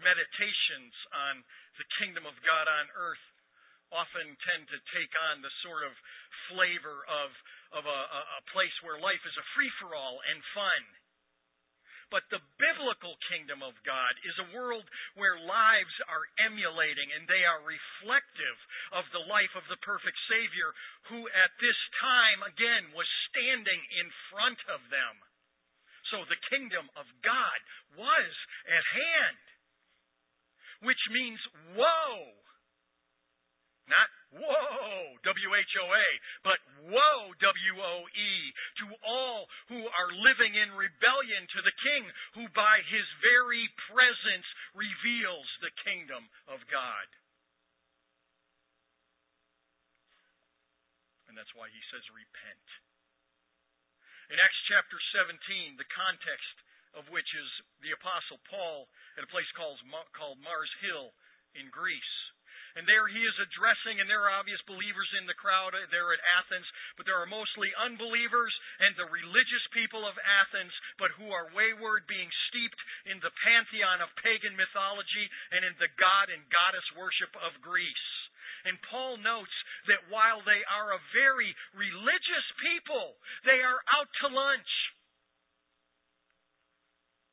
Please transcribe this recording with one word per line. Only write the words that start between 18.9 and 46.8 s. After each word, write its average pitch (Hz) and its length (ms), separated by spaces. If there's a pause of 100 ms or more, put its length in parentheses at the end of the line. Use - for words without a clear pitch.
of 185 200
the 175 160
life 202 280
of 180 160
the 185 120
perfect 190 440
Savior 180 440 (400)
who 233 160
at 185 240 (120)
this 240 160 (200)
time, 220 480
again, 202 440
was 165 160 (240)
standing 233 500 (220)
in 170 40 (240)
front 220 360
of 139 240
them. 123 240 (960)
So 202 160
the 170 240
kingdom 190 440
of 143 120 (160)
God 214 360 (400)
was 254 320 (360)
at 165 180 (100)
hand, 294 480 (1400)
which 262 240
means 233 280 (360)
woe. 240 600 (1500)
Not 196 240 (240)
woe, 214 880
W 190 320
H 196 240
O 180 80
A, 202 200 (360)
but 185 160 (320)
woe, 254 480
W 190 400
O 175 240
E, 202 280 (520)
to 208 40 (120)
all 240 480 (240)
who 240 80
are 180 320
living 214 480
in 202 160
rebellion 208 720
to 190 160
the 190 80
King, 269 320 (320)
who 202 160
by 208 400
his 208 160 (160)
very 240 400 (240)
presence 214 560 (320)
reveals 196 720 (160)
the 165 80 (160)
kingdom 135 400 (240)
of 131 160
God. 120 400 (4000)